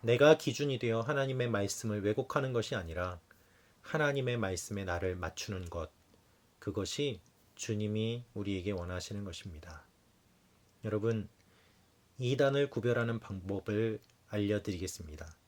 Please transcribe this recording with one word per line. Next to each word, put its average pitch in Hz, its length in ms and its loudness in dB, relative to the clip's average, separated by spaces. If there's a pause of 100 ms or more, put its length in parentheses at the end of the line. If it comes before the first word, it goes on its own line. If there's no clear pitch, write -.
내가 135 380 8
기준이 139 400 -2
되어 113 220 2
하나님의 131 500 0
말씀을 104 520 0
왜곡하는 131 500 0
것이 120 240 0
아니라 90 440 -4 (600)
하나님의 139 560 2
말씀에 98 480 -2
나를 90 320 0
맞추는 90 540 -6
것, 85 200 -6 (720)
그것이 110 600 -4 (360)
주님이 110 680 -2 (100)
우리에게 98 360 -2
원하시는 90 540 -4
것입니다. 82 600 -12 (1000)
여러분, 107 440 0 (880)
이단을 139 520 2
구별하는 117 480 0
방법을 104 840 -2 (280)
알려드리겠습니다. 92 1080 -2 (120)